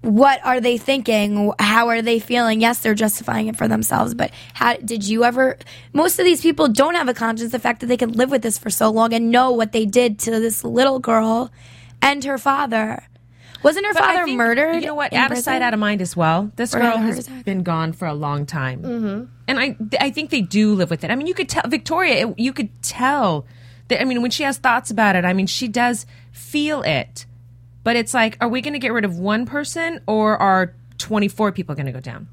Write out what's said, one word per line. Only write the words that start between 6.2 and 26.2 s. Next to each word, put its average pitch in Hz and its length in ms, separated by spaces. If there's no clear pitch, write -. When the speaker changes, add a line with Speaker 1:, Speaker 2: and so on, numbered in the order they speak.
Speaker 1:
these 349 160
people 311 280
don't 277 260
have 294 140
a 240 40
conscience. 226 380
The 254 80
fact 240 220
that 240 60
they 247 100
can 233 160
live 254 180
with 262 100
this 226 160
for - 120
so 220 200
long 226 240
and 226 160
know 254 220
what 226 220
they 220 120
did 226 340
to 226 120
this 226 320
little 254 360
girl 226 520
and 277 220
her 277 140
father. 226 680
Wasn't 320 240
her 415 80
Speaker 2:
But 330 100
I 381 100
Speaker 1:
father 359 120
Speaker 2:
think, 254 120
Speaker 1:
murdered 247 380
Speaker 2:
you 311 120
know 302 80
what? 294 160
Speaker 1:
in - 80
Speaker 2:
Out 269 60
of 262 60
Speaker 1:
prison? 247 120
Speaker 2:
sight, 262 180
out 240 120
of 214 80
mind 208 200
as 175 140
well. 175 400
This 233 180
Speaker 1:
Or 240 60
Speaker 2:
girl 240 120
Speaker 1:
had 226 40
a 226 40
heart 220 180
Speaker 2:
has 247 100
Speaker 1:
attack? 262 160
Speaker 2:
been 190 200
gone 165 280
for 165 160
a 151 60
long 143 320
time. 131 360
Speaker 3:
Mm-hmm. 226 440
Speaker 2:
And 262 100
I, 262 120
th-, - 280
I 277 120
think 302 180
they 285 100
do 208 360
live 185 140
with 165 140
it. 160 80
I 240 40
mean, 285 120
you 370 60
could 359 160
tell, - 180
Victoria, 285 600
it, 202 120
you 262 140
could 208 160
tell 240 640
that, 233 100
I 202 60
mean, 247 160
when 240 100
she 311 120
has 277 160
thoughts 247 320
about 202 260
it, 180 80
I 180 80
mean, 190 120
she - 220
does 240 380